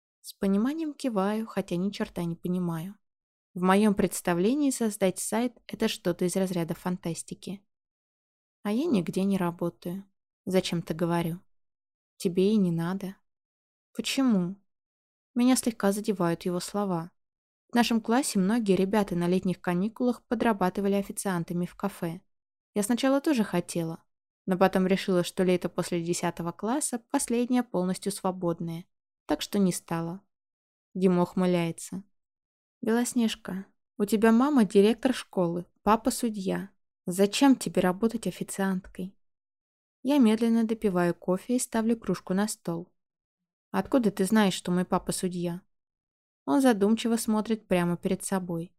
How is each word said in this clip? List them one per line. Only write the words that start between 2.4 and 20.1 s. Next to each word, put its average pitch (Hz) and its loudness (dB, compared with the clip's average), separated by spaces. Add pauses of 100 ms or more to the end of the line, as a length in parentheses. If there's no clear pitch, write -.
В 180 -6
моём 202 4
представлении 196 0
создать 208 -2
сайт — 240 -4 (100)
это - -2
что-то 175 -2
из 180 -2
разряда 180 -2
фантастики. 180 -8 (1040)
«А 208 -4
я 247 0
нигде 190 0
не 196 2
работаю», 175 -6 (400)
зачем-то 180 0
говорю. 170 -2 (720)
«Тебе 190 2
и - 4
не 185 4
надо». 180 -4 (760)
«Почему?» 202 0 (800)
Меня 247 4
слегка 226 0
задевают 190 -2
его 180 -2
слова. 185 -4 (600)
В - -2
нашем 233 4
классе 226 0
многие 196 2
ребята 196 0
на 170 0
летних 185 0
каникулах 220 -2